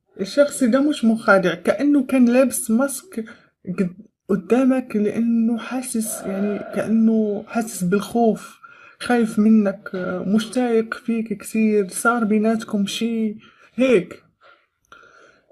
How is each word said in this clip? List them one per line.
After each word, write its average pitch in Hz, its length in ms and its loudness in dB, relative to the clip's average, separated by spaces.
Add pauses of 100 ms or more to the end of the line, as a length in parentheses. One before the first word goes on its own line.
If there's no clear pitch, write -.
(220)
الشخص 285 420 0
ده 254 180 2
مش 294 240 0
مخادع، 196 480 2
كأنه 269 520 2
كان 254 240 4
لابس 247 420 2
ماسك 233 540 -2 (540)
قد-، 180 160 -2 (340)
قدامك 254 680 0
لأنه 226 640 0
حاسس، 233 640 -6
يعني 196 380 -4 (160)
كأنه 220 720 2
حاسس 220 360 -6
بالخوف، 202 760 0 (400)
خايف 233 400 0
منك، 208 500 2 (380)
مشتاق 226 680 0
فيك 226 400 -6
كثير، 208 540 0
صار 240 360 -2
بيناتكم 214 640 0
شي 220 520 -4 (380)
هيك. 240 480 0 (1300)